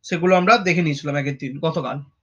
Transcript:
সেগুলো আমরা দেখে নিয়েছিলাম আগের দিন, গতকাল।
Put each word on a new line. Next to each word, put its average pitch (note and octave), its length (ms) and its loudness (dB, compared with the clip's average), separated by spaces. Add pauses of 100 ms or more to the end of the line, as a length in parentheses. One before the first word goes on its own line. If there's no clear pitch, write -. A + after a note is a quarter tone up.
সেগুলো F#3 360 2
আমরা G3 120 6 (140)
দেখে E3+ 180 2
নিয়েছিলাম C#3+ 360 -4
আগের C#3 200 -4
দিন, C3 100 -8 (140)
গতকাল। C#3+ 320 -4 (260)